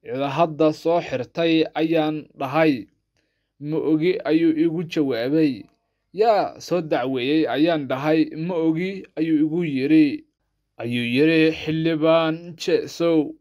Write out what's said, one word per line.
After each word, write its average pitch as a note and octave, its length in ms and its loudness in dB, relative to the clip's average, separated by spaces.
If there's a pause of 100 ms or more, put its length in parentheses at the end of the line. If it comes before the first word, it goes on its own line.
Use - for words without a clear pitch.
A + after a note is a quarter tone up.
"Ida C3 240 -4
hadda D#3 440 2
soo E3 280 0
xirtay," D#3+ 640 0 (100)
ayaan D#3 640 -2
dhahay. C#3 520 0 (720)
"Ma D3+ 160 -6
ogi," D#3 480 0
ayuu D#3+ 340 2
igu E3 240 0
jawaabay. C#3 800 -2 (500)
"Yaa F#3+ 460 2
soo F3 220 -2
dacweeyey?" C#3 680 0
ayaan D3 400 0
dhahay. D3+ 480 0
"Ma E3+ 200 -6
ogi," E3 480 -2 (120)
ayuu D#3 300 0
igu D#3+ 180 -2
yiri, D3 440 4 (720)
ayuu A#2+ 260 -4 (100)
yiri D#3+ 400 4
Xildhibaan D#3+ 1040 0
Jesow. E3 800 0